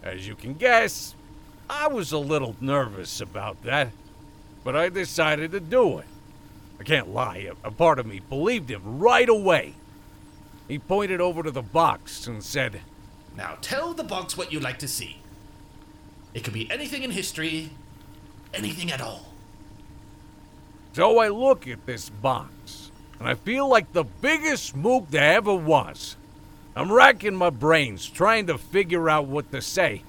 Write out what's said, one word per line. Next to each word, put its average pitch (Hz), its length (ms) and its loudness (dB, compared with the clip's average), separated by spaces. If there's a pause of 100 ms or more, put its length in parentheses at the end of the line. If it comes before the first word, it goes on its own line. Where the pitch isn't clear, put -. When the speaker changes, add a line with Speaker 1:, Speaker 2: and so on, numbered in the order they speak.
Speaker 1:
As 92 240 -10
you 107 80 -12
can 127 200 -12
guess, 233 600 2 (560)
I 294 160 -2
was 226 240 -2
a 151 80 -2
little 139 420 -2
nervous 123 600 -4
about 98 420 -10
that, 127 300 -2 (720)
but 127 100 -4
I 165 140 2
decided 160 640 0
to 196 80 -4
do 170 380 2
it. - 80 -14 (760)
I - 20 -14
can't 107 320 0
lie, 101 340 -4 (160)
a, 110 40 -8
a - 20 -8
part 151 300 4
of 117 60 -6
me 98 120 -10
believed 147 500 -2
him 107 300 -10
right 240 300 6
away. 175 460 2 (920)
He 139 140 -8
pointed 185 400 0
over 170 240 0
to 156 80 -4
the 127 100 -6
box - 640 0
and 110 160 -10
said, 113 380 -4 (560)
Speaker 2:
"Now 82 240 -10
tell 330 340 -6
the 330 80 -8
box 185 340 -8
what 175 160 -6
you'd 151 120 -6
like 127 160 -6
to 143 80 -8
see. - 300 -8 (1160)
It 113 80 -8
could 107 120 -8
be 110 140 -6
anything 269 360 -8
in 247 80 -6
history, 160 580 -6 (840)
anything 180 380 -6
at 131 100 -6
all." 113 260 -12 (1700)
Speaker 1:
So 214 240 6
I 220 100 6
look 240 400 2
at 113 180 -12
this 120 240 -10
box, - 800 -6 (300)
and 120 80 -4
I 123 60 0
feel 262 340 -2
like 220 240 4
the 175 100 2
biggest 294 720 -2
mook 190 360 2
there 147 240 6
ever 202 200 2
was. 151 640 0 (580)
I'm 160 160 -2
racking 226 460 6
my 175 140 4
brains, 135 580 2
trying 208 380 2
to 170 100 -2
figure 170 540 0
out 151 160 2
what 143 260 -6
to 131 80 -6
say. 147 480 -2